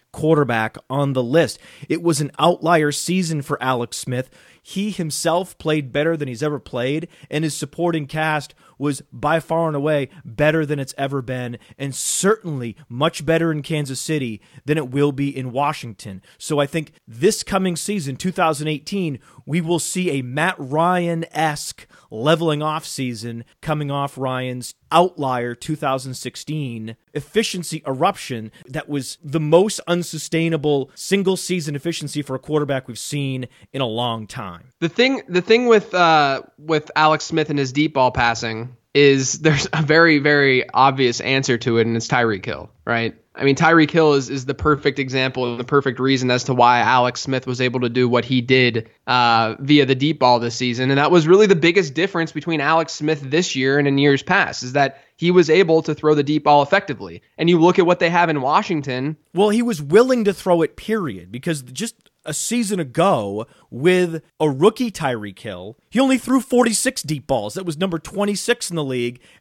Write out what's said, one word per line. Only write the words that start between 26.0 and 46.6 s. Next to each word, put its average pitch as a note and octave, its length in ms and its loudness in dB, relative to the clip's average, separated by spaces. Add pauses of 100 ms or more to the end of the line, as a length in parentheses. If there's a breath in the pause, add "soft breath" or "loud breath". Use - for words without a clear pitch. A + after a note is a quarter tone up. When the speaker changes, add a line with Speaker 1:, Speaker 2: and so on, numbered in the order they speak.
Speaker 1:
sixteen B2 840 -8 (180)
efficiency E3 720 -4
eruption C3+ 640 -4 (160 loud breath)
that D3 200 -10
was C#3+ 360 -6
the D#3 160 -4
most E3 480 4
unsustainable D#3+ 1080 -2
single F#3+ 420 0
season D#3+ 380 -4
efficiency D3 460 -6
for C3+ 140 -8
a B2+ 40 -8
quarterback C#3+ 480 -4
we've A2+ 100 -14
seen C3+ 500 -6 (240 soft breath)
in C#3 100 -6
a C3 40 -2
long A2+ 400 -4
time. G2+ 280 -12 (260)
Speaker 2:
The E3 100 -2
thing, B3+ 380 0
the F3+ 140 0
thing A#3 240 2
with, A3 300 4
uh, D#3+ 480 4 (160)
with D3+ 360 -2
Alex D#3 300 4
Smith D#3 240 -2
and D3+ 80 -2
his C3 140 -2
deep D3+ 240 0
ball B2+ 160 4
passing A#2 640 -2 (180)
is C#3 460 4
there's D3+ 340 2
a D#3 80 0
very, D#3+ 380 4
very C#3 500 2
obvious C3 520 2
answer C3 360 0
to A#2 220 0
it, A2+ 80 2
and A#2 100 0
it's A2+ 100 -4
Tyreek A2+ 380 0
Hill, E2+ 240 -10 (160)
right? A#2 300 -2 (180)
I - 100 -8
mean, C#3 120 4
Tyreek D#3+ 340 6
Hill D#3+ 240 4
is, C#3 160 0
is C3 160 -8
the C3+ 80 -6
perfect C#3+ 460 -2
example C3 500 -4
and A#2+ 100 -8
the B2 40 -8
perfect C3+ 360 0
reason C3 300 0
as B2 140 0
to C3+ 100 -2
why A#2+ 280 6